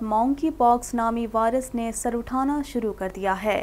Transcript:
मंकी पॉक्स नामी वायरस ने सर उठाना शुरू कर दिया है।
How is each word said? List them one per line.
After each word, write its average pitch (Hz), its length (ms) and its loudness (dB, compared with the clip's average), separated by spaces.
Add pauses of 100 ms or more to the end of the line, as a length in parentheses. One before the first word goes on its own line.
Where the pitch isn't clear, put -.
मंकी 254 480 2
पॉक्स 240 420 4
नामी 233 340 0
वायरस 233 460 0
ने 226 200 -2
सर 233 200 -2
उठाना 262 500 0
शुरू 220 300 -4
कर 190 160 -4
दिया 190 240 -2
है। 202 280 0